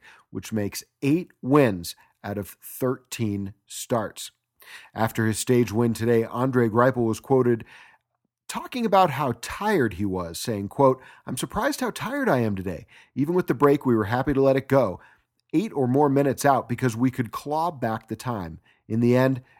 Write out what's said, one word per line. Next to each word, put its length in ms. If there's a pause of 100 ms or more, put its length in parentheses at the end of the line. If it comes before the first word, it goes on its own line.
(300)
which 220
makes 320 (180)
eight 300 (100)
wins 540 (280)
out 140
of 240
thirteen 920 (120)
starts. 640 (640)
After 320
his 140
stage 320
win 220
today, 320
Andre 420
Greipel 380
was 160
quoted 420 (840)
talking 360
about 260
how 300
tired 520
he 120
was, 340
saying, 300
quote, 320 (240)
"I'm 120
surprised 420
how 120
tired 380
I 100
am 160
today. 320 (280)
Even 200
with 120
the 60
break, 320
we 100
were 100
happy 280
to 80
let 160
it 100
go. 320 (540)
Eight 200
or 140
more 220
minutes 360
out 220
because 280
we 140
could 220
claw 400
back 360
the 100
time. 420 (280)
In 120
the 160
end, 260 (180)